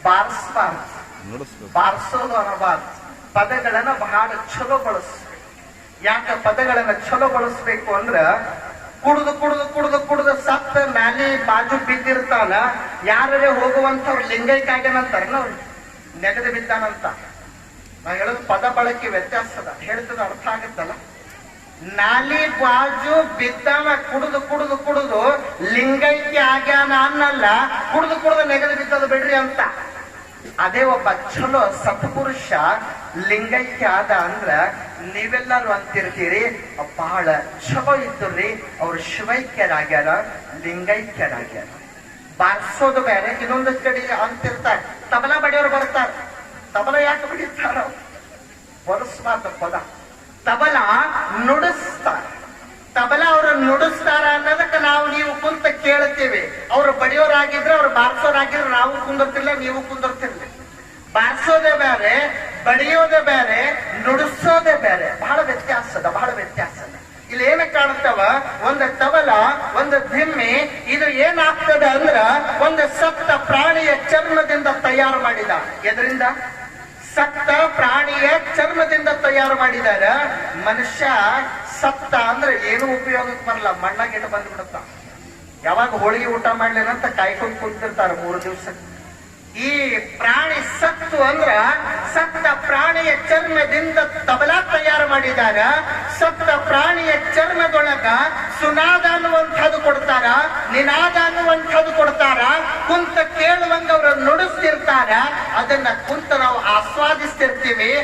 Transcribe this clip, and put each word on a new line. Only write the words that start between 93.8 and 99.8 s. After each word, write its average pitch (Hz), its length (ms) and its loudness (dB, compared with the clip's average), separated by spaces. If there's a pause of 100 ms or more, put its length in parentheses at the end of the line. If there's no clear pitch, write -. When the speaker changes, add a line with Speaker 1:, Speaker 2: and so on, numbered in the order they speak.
Speaker 1:
ತಬಲಾ 302 640 2
ತಯಾರು 302 480 2
ಮಾಡಿದಾರ. 254 480 2 (640)
ಸತ್ತ 330 300 2
ಪ್ರಾಣಿಯ 311 640 2 (240)
ಚರ್ಮದೊಳಗ 311 720 2 (560)
ಸುನಾದ 311 520 4
ಅನ್ನುವಂಥದ್ದು 320 680 2
ಕೊಡ್ತಾರ, 277 460 2 (460)